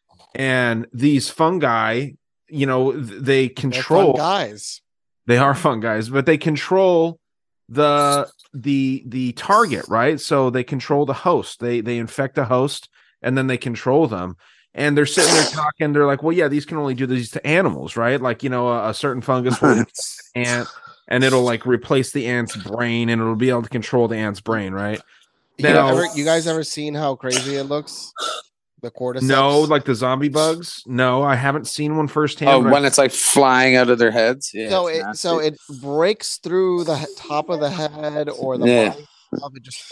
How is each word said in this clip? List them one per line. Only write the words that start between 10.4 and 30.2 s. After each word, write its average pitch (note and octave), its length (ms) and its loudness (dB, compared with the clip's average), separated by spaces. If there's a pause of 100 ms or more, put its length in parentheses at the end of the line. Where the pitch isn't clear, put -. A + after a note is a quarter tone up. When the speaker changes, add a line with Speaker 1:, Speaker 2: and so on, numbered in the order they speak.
Speaker 1:
they B2 140 -4
control C#3+ 420 -2
the C3 80 -4
host. - 460 -2
They, A#2+ 200 -2
they A#2 180 -4
infect C3 380 -6
a C#3+ 80 0
host B2+ 440 -2 (340)
and C3 160 -2
then C3 80 0
they B2+ 100 -2
control C3 500 0
them. F#2 300 -8 (380)
And D3 240 0
they're D3 80 4
sitting E3 260 2
there D#3 140 4
talking. D3+ 460 -2
They're D3 120 4
like, C#3 200 0
"Well, E3 120 0
yeah, E3 120 2
these C#3+ 180 -2
can E3+ 120 -8
only C#3+ 160 -2
do B2+ 120 -2
these B2 240 -2
to - 160 -8
animals, C#3 500 0
right? B2 240 0
Like, A#2+ 220 -4
you C3+ 80 -4
know, B2 180 0
a, A2+ 220 0
a A2 40 -6
certain B2 280 -4
fungus B2+ 400 0
will A#2+ 220 6 (260)
Speaker 3:
<laughs> - 240 -20
Speaker 1:
ant, B2 320 -2 (400)
and B2+ 160 2
it'll, C3 220 4
like, A#2+ 200 0
replace B2+ 460 0
the C3+ 160 -4
ant's A#2+ 300 -4
brain, A#2 520 -2
and A#2 120 2
it'll A2+ 160 0
be B2 140 2
able A#2+ 120 0
to A2+ 60 -10
control A#2+ 400 0
the A2+ 80 -4
ant's G#2+ 240 -4
brain, G#2+ 320 -4
right?" G#2 280 -6 (580)
Speaker 2:
You C#3+ 100 2
Speaker 1:
Now C#3+ 220 6
Speaker 2:
ever, C3 160 2 (100)
you D3 80 -2
guys E3 240 2
ever D#3+ 160 -2
seen D3+ 280 -8
how D3 220 -2
crazy B2+ 400 -4
it C#3 100 -4
looks? D3 480 -8 (680)
The A#2+ 80 -12
cordyceps? B2 320 -6
Speaker 1:
No, C#3 380 4
like D3+ 240 2
the C3+ 100 0
zombie C3 340 -2